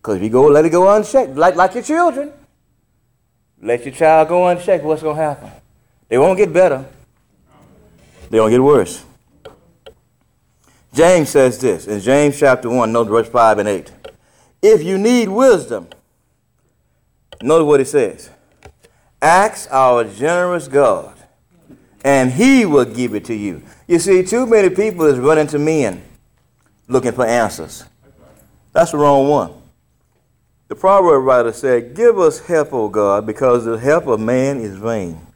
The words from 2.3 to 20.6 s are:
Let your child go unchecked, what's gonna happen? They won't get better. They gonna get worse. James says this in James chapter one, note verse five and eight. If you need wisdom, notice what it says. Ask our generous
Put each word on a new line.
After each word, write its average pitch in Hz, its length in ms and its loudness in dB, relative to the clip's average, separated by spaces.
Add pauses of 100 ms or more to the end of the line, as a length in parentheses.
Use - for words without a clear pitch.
Let 120 240 -6
your 135 80 -12
child 160 360 2
go 180 180 0
unchecked, 175 380 -2
what's 156 180 -4
gonna 156 180 -6
happen? 147 300 -6 (580)
They 117 100 0
won't 180 200 2
get 185 140 0
better. 151 320 0 (1500)
They 110 80 0
gonna 110 120 2
get 127 120 4
worse. 135 420 0 (1900)
James 165 360 2
says 131 280 2
this 98 300 -4
in 104 120 -6
James 143 380 0
chapter 127 320 2
one, 117 220 -2
note 117 160 0
verse 113 200 0
five 113 300 2
and 104 100 -2
eight. 95 220 -6 (720)
If 190 220 4
you 190 120 -4
need 226 320 0
wisdom, 175 600 0 (1500)
notice 151 240 0
what 147 140 2
it 127 80 -4
says. 117 420 -4 (920)
Ask 180 520 0
our 127 320 2
generous 165 640 -4